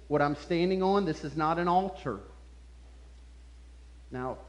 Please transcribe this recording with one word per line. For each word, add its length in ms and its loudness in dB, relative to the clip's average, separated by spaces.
what 120 4
I'm 140 2
standing 480 0
on, 220 4
this 180 -2
is 120 -8
not 220 2
an 100 0
altar. 520 0
Now, 260 -6